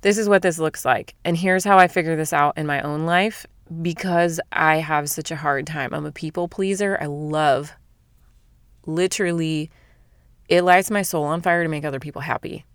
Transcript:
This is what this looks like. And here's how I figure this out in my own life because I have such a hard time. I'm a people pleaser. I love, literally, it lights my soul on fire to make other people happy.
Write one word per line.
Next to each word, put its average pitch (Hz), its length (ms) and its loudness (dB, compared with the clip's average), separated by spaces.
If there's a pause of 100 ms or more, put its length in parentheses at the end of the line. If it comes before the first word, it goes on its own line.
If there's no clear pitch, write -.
This 202 160 2
is 220 100 0
what 196 140 6
this 170 180 0
looks 156 240 -4
like. 120 400 0
And 170 140 0
here's 185 260 2
how 202 140 6
I 180 100 10
figure 165 280 0
this 156 180 -4
out 147 240 2
in 156 100 -4
my 143 140 -2
own 147 240 -4
life 180 400 0 (360)
because 170 580 0 (120)
I 156 260 4
have 151 320 -2
such 151 220 -8
a 165 40 -8
hard 143 300 -2
time. 147 280 -6
I'm 147 120 -6
a 147 60 -10
people 165 360 -6
pleaser. 196 520 -2
I 151 60 -6
love, 151 680 0 (1120)
literally, 165 880 -2 (760)
it 175 140 4
lights 180 280 4
my 208 100 0
soul 165 220 -2
on 156 180 -4
fire 175 220 0
to 160 60 -2
make 151 160 -6
other 139 160 -6
people 147 200 -12
happy. - 540 -8